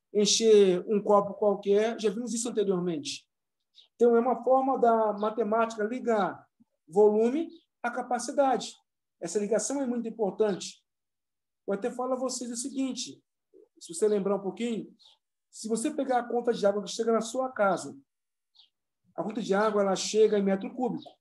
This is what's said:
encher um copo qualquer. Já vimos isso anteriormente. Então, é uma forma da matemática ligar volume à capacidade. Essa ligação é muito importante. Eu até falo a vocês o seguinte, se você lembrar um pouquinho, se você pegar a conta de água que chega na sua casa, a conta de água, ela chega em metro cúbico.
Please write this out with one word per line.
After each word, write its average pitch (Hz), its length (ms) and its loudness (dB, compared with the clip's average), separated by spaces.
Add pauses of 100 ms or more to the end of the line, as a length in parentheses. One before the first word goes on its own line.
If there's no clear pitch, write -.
(120)
encher 202 760 6
um 208 140 0
copo 202 320 2
qualquer. 202 680 0
Já 208 100 0
vimos 220 220 -6
isso 233 160 -4
anteriormente. 180 760 -4 (680)
Então, 233 220 4
é 233 40 4
uma 233 220 0
forma 262 360 2
da 220 360 4
matemática 220 680 -2
ligar 214 640 -2 (420)
volume 214 640 4 (320)
à 240 80 -2
capacidade. 247 840 -2 (460)
Essa 175 180 -4
ligação 214 440 0
é 262 40 -4
muito 240 220 -4
importante. 208 720 -4 (840)
Eu 196 80 -2
até 202 160 -4
falo 247 240 -4
a - 20 -2
vocês 247 340 -6
o 240 60 -10
seguinte, 254 680 -8 (560)
se - 160 -16
você 214 140 2
lembrar 202 280 0
um 196 60 -6
pouquinho, 214 520 -6 (560)
se - 180 -12
você 226 220 -2
pegar 254 300 -2
a 240 80 -8
conta 233 240 -2
de 185 120 -2
água 202 180 2
que 180 80 -10
chega 226 220 -2
na 220 80 2
sua 254 300 -4
casa, 185 480 -2 (1160)
a - 80 -6
conta 208 200 -6
de 180 100 -2
água, 208 300 2
ela 190 140 0
chega 214 420 2
em 202 40 2
metro 196 320 -2
cúbico. 220 360 -6 (100)